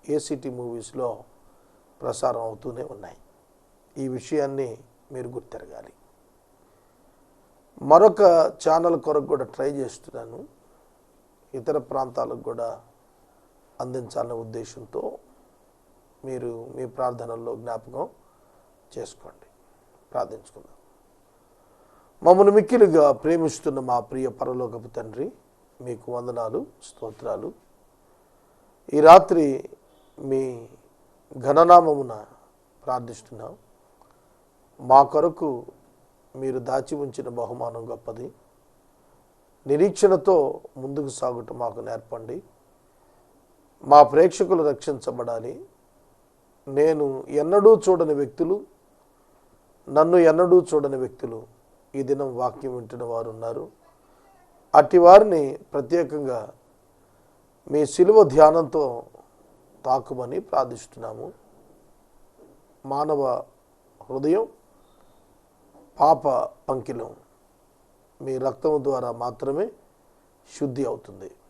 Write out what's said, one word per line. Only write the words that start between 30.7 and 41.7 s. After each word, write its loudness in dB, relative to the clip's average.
ఘననామమున 4
ప్రార్థిస్తున్నాం. -12
మా 6
కొరకు -2
మీరు -8
దాచి -6
ఉంచిన -10
బహుమానం -10
గొప్పది. -14
నిరీక్షణతో 2
ముందుకు -8
సాగుట -10
మాకు -10